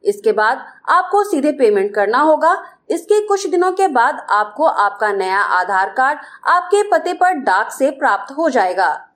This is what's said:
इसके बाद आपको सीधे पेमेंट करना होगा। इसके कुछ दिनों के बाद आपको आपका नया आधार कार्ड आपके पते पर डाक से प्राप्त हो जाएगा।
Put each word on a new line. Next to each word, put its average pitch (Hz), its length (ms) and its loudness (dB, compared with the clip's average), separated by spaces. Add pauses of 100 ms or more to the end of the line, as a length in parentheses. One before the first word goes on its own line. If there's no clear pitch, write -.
इसके 208 280 -2
बाद 220 320 -2 (260)
आपको 370 340 0
सीधे 302 300 0
पेमेंट 208 400 2
करना 208 260 0
होगा। 311 360 2 (340)
इसके 370 360 0
कुछ 392 200 -2
दिनों 359 260 0
के 381 180 2
बाद 262 420 0
आपको 208 320 0
आपका 208 500 0
नया 190 260 -2
आधार 190 560 0
कार्ड 277 220 0 (300)
आपके 359 420 2
पते 349 240 0
पर 359 260 2
डाक 196 320 -2
से 269 180 0
प्राप्त 269 480 -2
हो 320 120 0
जाएगा। 185 440 0 (220)